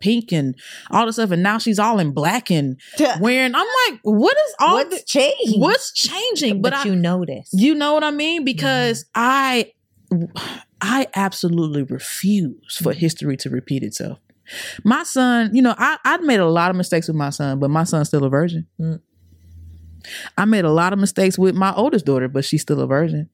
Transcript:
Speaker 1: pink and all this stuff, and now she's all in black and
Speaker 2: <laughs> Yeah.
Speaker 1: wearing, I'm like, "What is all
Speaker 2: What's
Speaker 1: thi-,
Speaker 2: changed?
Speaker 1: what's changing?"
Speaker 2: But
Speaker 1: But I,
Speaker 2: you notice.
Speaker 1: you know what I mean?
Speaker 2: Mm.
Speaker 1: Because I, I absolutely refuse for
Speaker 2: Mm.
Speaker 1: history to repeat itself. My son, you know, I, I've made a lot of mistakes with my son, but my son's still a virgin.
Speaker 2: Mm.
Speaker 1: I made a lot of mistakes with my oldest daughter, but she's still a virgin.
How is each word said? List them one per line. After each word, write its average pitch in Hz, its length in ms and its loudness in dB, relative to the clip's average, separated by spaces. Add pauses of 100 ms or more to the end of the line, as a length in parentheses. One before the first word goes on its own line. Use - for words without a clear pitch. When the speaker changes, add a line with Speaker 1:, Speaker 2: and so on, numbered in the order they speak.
Speaker 1:
pink 226 300 0
and 139 240 0 (340)
all 226 160 2
this 226 100 -4
stuff, 226 140 0
and 175 140 2
now 214 160 0
she's 220 200 0
all 214 200 2
in 151 120 0
black 160 400 -2
and 139 280 0 (100)
Speaker 2:
<laughs> - 100 -6
Yeah. 254 200 0
Speaker 1:
wearing, 247 340 2
I'm 339 140 0 (220)
like, 262 140 -8
"What 214 320 4
is 587 240 0
all 330 180 4
Speaker 2:
What's 370 200 -2
Speaker 1:
thi-, - 80 -12
Speaker 2:
changed? 226 540 0
Speaker 1:
what's 392 340 2
changing?" 320 680 -2
Speaker 2:
But 247 100 2
Speaker 1:
But 269 120 -2
I, 208 40 -2
Speaker 2:
you 190 60 0
notice. 175 580 -2
Speaker 1:
you 247 220 4
know 294 180 0
what 302 100 2
I 302 80 0
mean? 311 300 -2
Speaker 2:
Mm. 269 40 -4
Speaker 1:
Because 247 600 -2 (100)
I, 254 560 0 (1080)
I 247 360 0
absolutely 170 680 -2
refuse 160 960 -4
for - 160 -2
Speaker 2:
Mm. 135 40 -8
Speaker 1:
history 151 400 -2
to - 120 -10
repeat 131 340 -4
itself. - 360 -10 (640)
My 262 200 2
son, 240 520 2
you 262 60 6
know, 240 160 6
I, 285 260 0
I've 339 200 0
made 247 180 4
a 170 80 4
lot 170 220 4
of 185 40 -2
mistakes 175 320 0
with 160 80 -2
my 143 140 -2
son, 139 300 -2
but 139 100 2
my 160 160 2
son's 151 240 0
still 143 160 2
a 135 40 0
virgin. 165 380 0 (140)
Speaker 2:
Mm. 160 180 -4 (1400)
Speaker 1:
I 185 60 0
made 208 220 2
a 156 60 2
lot 170 200 2
of 196 80 -2
mistakes 190 400 0
with 185 160 2
my 190 180 0
oldest 220 320 0
daughter, 131 220 2
but 135 160 -2
she's 147 180 -2
still 143 200 -2
a 127 60 -2
virgin. 151 460 -2